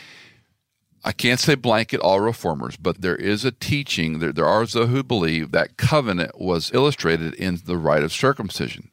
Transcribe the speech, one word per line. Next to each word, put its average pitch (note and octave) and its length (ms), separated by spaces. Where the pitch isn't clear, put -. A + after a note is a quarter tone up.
I - 60
can't B2 280
say D#3 160
blanket A#2 460
all F#2+ 180
reformers, E2+ 560
but F2 260
there F2+ 140
is G#2 300
a C3 60
teaching, F2 680
there, D#2+ 140
there D#2 140
are G#2+ 180
those A#2 240
who C3 140
believe E2 480
that - 260
covenant G2 640
was F2 320
illustrated E2+ 640
in F2+ 300
the F2 120
rite D2+ 260
of E2 80
circumcision. G#2+ 800